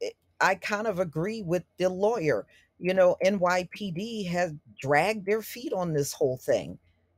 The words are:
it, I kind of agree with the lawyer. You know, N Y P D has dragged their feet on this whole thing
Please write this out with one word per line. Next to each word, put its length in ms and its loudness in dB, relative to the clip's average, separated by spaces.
it, 140 -8
I 140 4
kind 320 -4
of 120 -2
agree 440 -4
with 220 -2
the 100 0
lawyer. 580 0
You 160 0
know, 260 6
N 180 2
Y 320 2
P 200 -8
D 340 -6
has 300 -2
dragged 460 0
their 160 0
feet 300 -10
on 200 -2
this 200 -2
whole 240 0
thing 420 -2